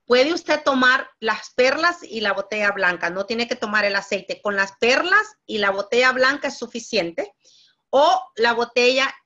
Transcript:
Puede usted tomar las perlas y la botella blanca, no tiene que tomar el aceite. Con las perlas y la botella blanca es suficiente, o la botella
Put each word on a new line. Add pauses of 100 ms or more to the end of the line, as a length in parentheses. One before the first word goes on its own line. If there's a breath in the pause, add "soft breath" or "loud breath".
Puede
usted
tomar (100)
las
perlas
y
la
botella
blanca,
no
tiene
que
tomar
el
aceite.
Con
las
perlas (100)
y
la
botella
blanca
es
suficiente, (560 soft breath)
o (160)
la
botella (120)